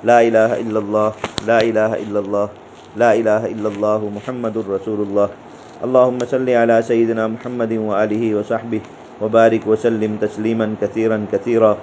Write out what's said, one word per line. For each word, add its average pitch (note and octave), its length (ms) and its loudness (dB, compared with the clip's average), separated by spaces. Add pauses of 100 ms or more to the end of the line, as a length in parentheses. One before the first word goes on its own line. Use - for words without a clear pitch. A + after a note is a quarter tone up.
لا A#2+ 140 6
الہ A#2 200 4
الا A2+ 400 0
اللہ، G#2+ 300 0 (380)
لا A2+ 120 4
الہ A2+ 200 2
الا G#2+ 400 -2
اللہ، G2+ 260 -2 (520)
لا A#2 140 4
الہ A2 200 2
الا G#2+ 380 -2
اللہ، G#2+ 460 -2
محمد A2+ 420 -6
الرسول G#2 440 -4
اللہ۔ G2+ 340 0 (460)
اللہم B2+ 380 2 (120)
صلی B2+ 240 0
علی A#2 180 4 (140)
سیدنا A2+ 400 0
محمد A2+ 460 -6
و G#2+ 200 -2
آلہ G#2+ 420 0
و G#2 140 -2
صحبہ A2+ 280 -4 (460)
وبارک A2 460 4
وسلم A2 520 0
تسلیما A2 440 -2 (160)
کثیرا A2 360 0 (140)
کثیرا۔ A2 420 2 (100)